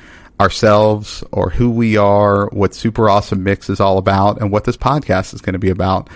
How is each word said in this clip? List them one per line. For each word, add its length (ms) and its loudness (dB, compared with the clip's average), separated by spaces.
ourselves 840 2
or 180 -2
who 200 0
we 260 0
are, 520 2
what 260 -2
Super 340 0
Awesome 360 0
Mix 260 -4
is 80 -4
all 200 2
about, 420 0
and 100 -2
what 140 0
this 120 -2
podcast 580 -2
is 60 -16
gonna 180 -6
be 120 0
about. 460 -2